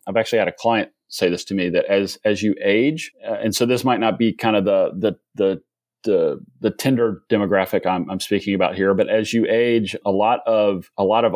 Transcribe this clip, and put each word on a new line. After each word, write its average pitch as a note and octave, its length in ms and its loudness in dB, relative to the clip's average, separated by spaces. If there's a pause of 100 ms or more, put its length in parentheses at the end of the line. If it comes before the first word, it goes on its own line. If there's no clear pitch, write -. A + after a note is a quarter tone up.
I've G2 120 -4
actually A2+ 200 0
had F#2+ 100 0
a - 40 -2
client A2+ 380 -2 (180)
say - 220 -2
this F2 140 -4
to - 100 -6
me, F2+ 160 -2
that F2 160 0
as, G2 380 -2
as G#2 180 0
you G#2+ 200 0
age, B2 500 0 (140)
uh, A2 80 -6
and G#2+ 200 -4
so B2 100 0
this A#2+ 200 0
might B2 160 0
not A2 180 0
be A2+ 140 2
kind A2 240 0
of G2 80 2
the, F#2+ 340 2
the, G2 180 0 (200)
the, F#2+ 260 0 (400)
the, E2 420 0 (160)
the A2 100 0
Tinder A#2 600 0
demographic G2 560 0
I'm, F2+ 240 -2
I'm F#2+ 100 -6
speaking G2+ 340 -2
about F#2 200 0
here, F#2+ 180 2
but F#2+ 160 0
as G#2+ 240 0
you A#2 160 2
age, A#2 560 0
a G2+ 60 0
lot G#2 360 2
of, G#2 520 0
a G#2 60 0
lot A2 200 2
of A2 120 0